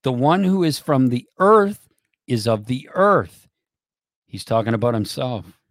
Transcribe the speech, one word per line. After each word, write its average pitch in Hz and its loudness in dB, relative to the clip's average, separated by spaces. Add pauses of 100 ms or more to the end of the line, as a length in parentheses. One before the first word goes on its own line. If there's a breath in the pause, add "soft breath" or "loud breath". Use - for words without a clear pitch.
The 131 -2
one 151 2
who 190 0
is 156 -2
from 131 2
the 123 -4 (120)
earth 202 2 (380)
is 113 -2
of 107 -2
the 127 -8
earth." 185 0 (760)
He's - -14
talking 113 0
about 120 0
himself. 110 -8 (120)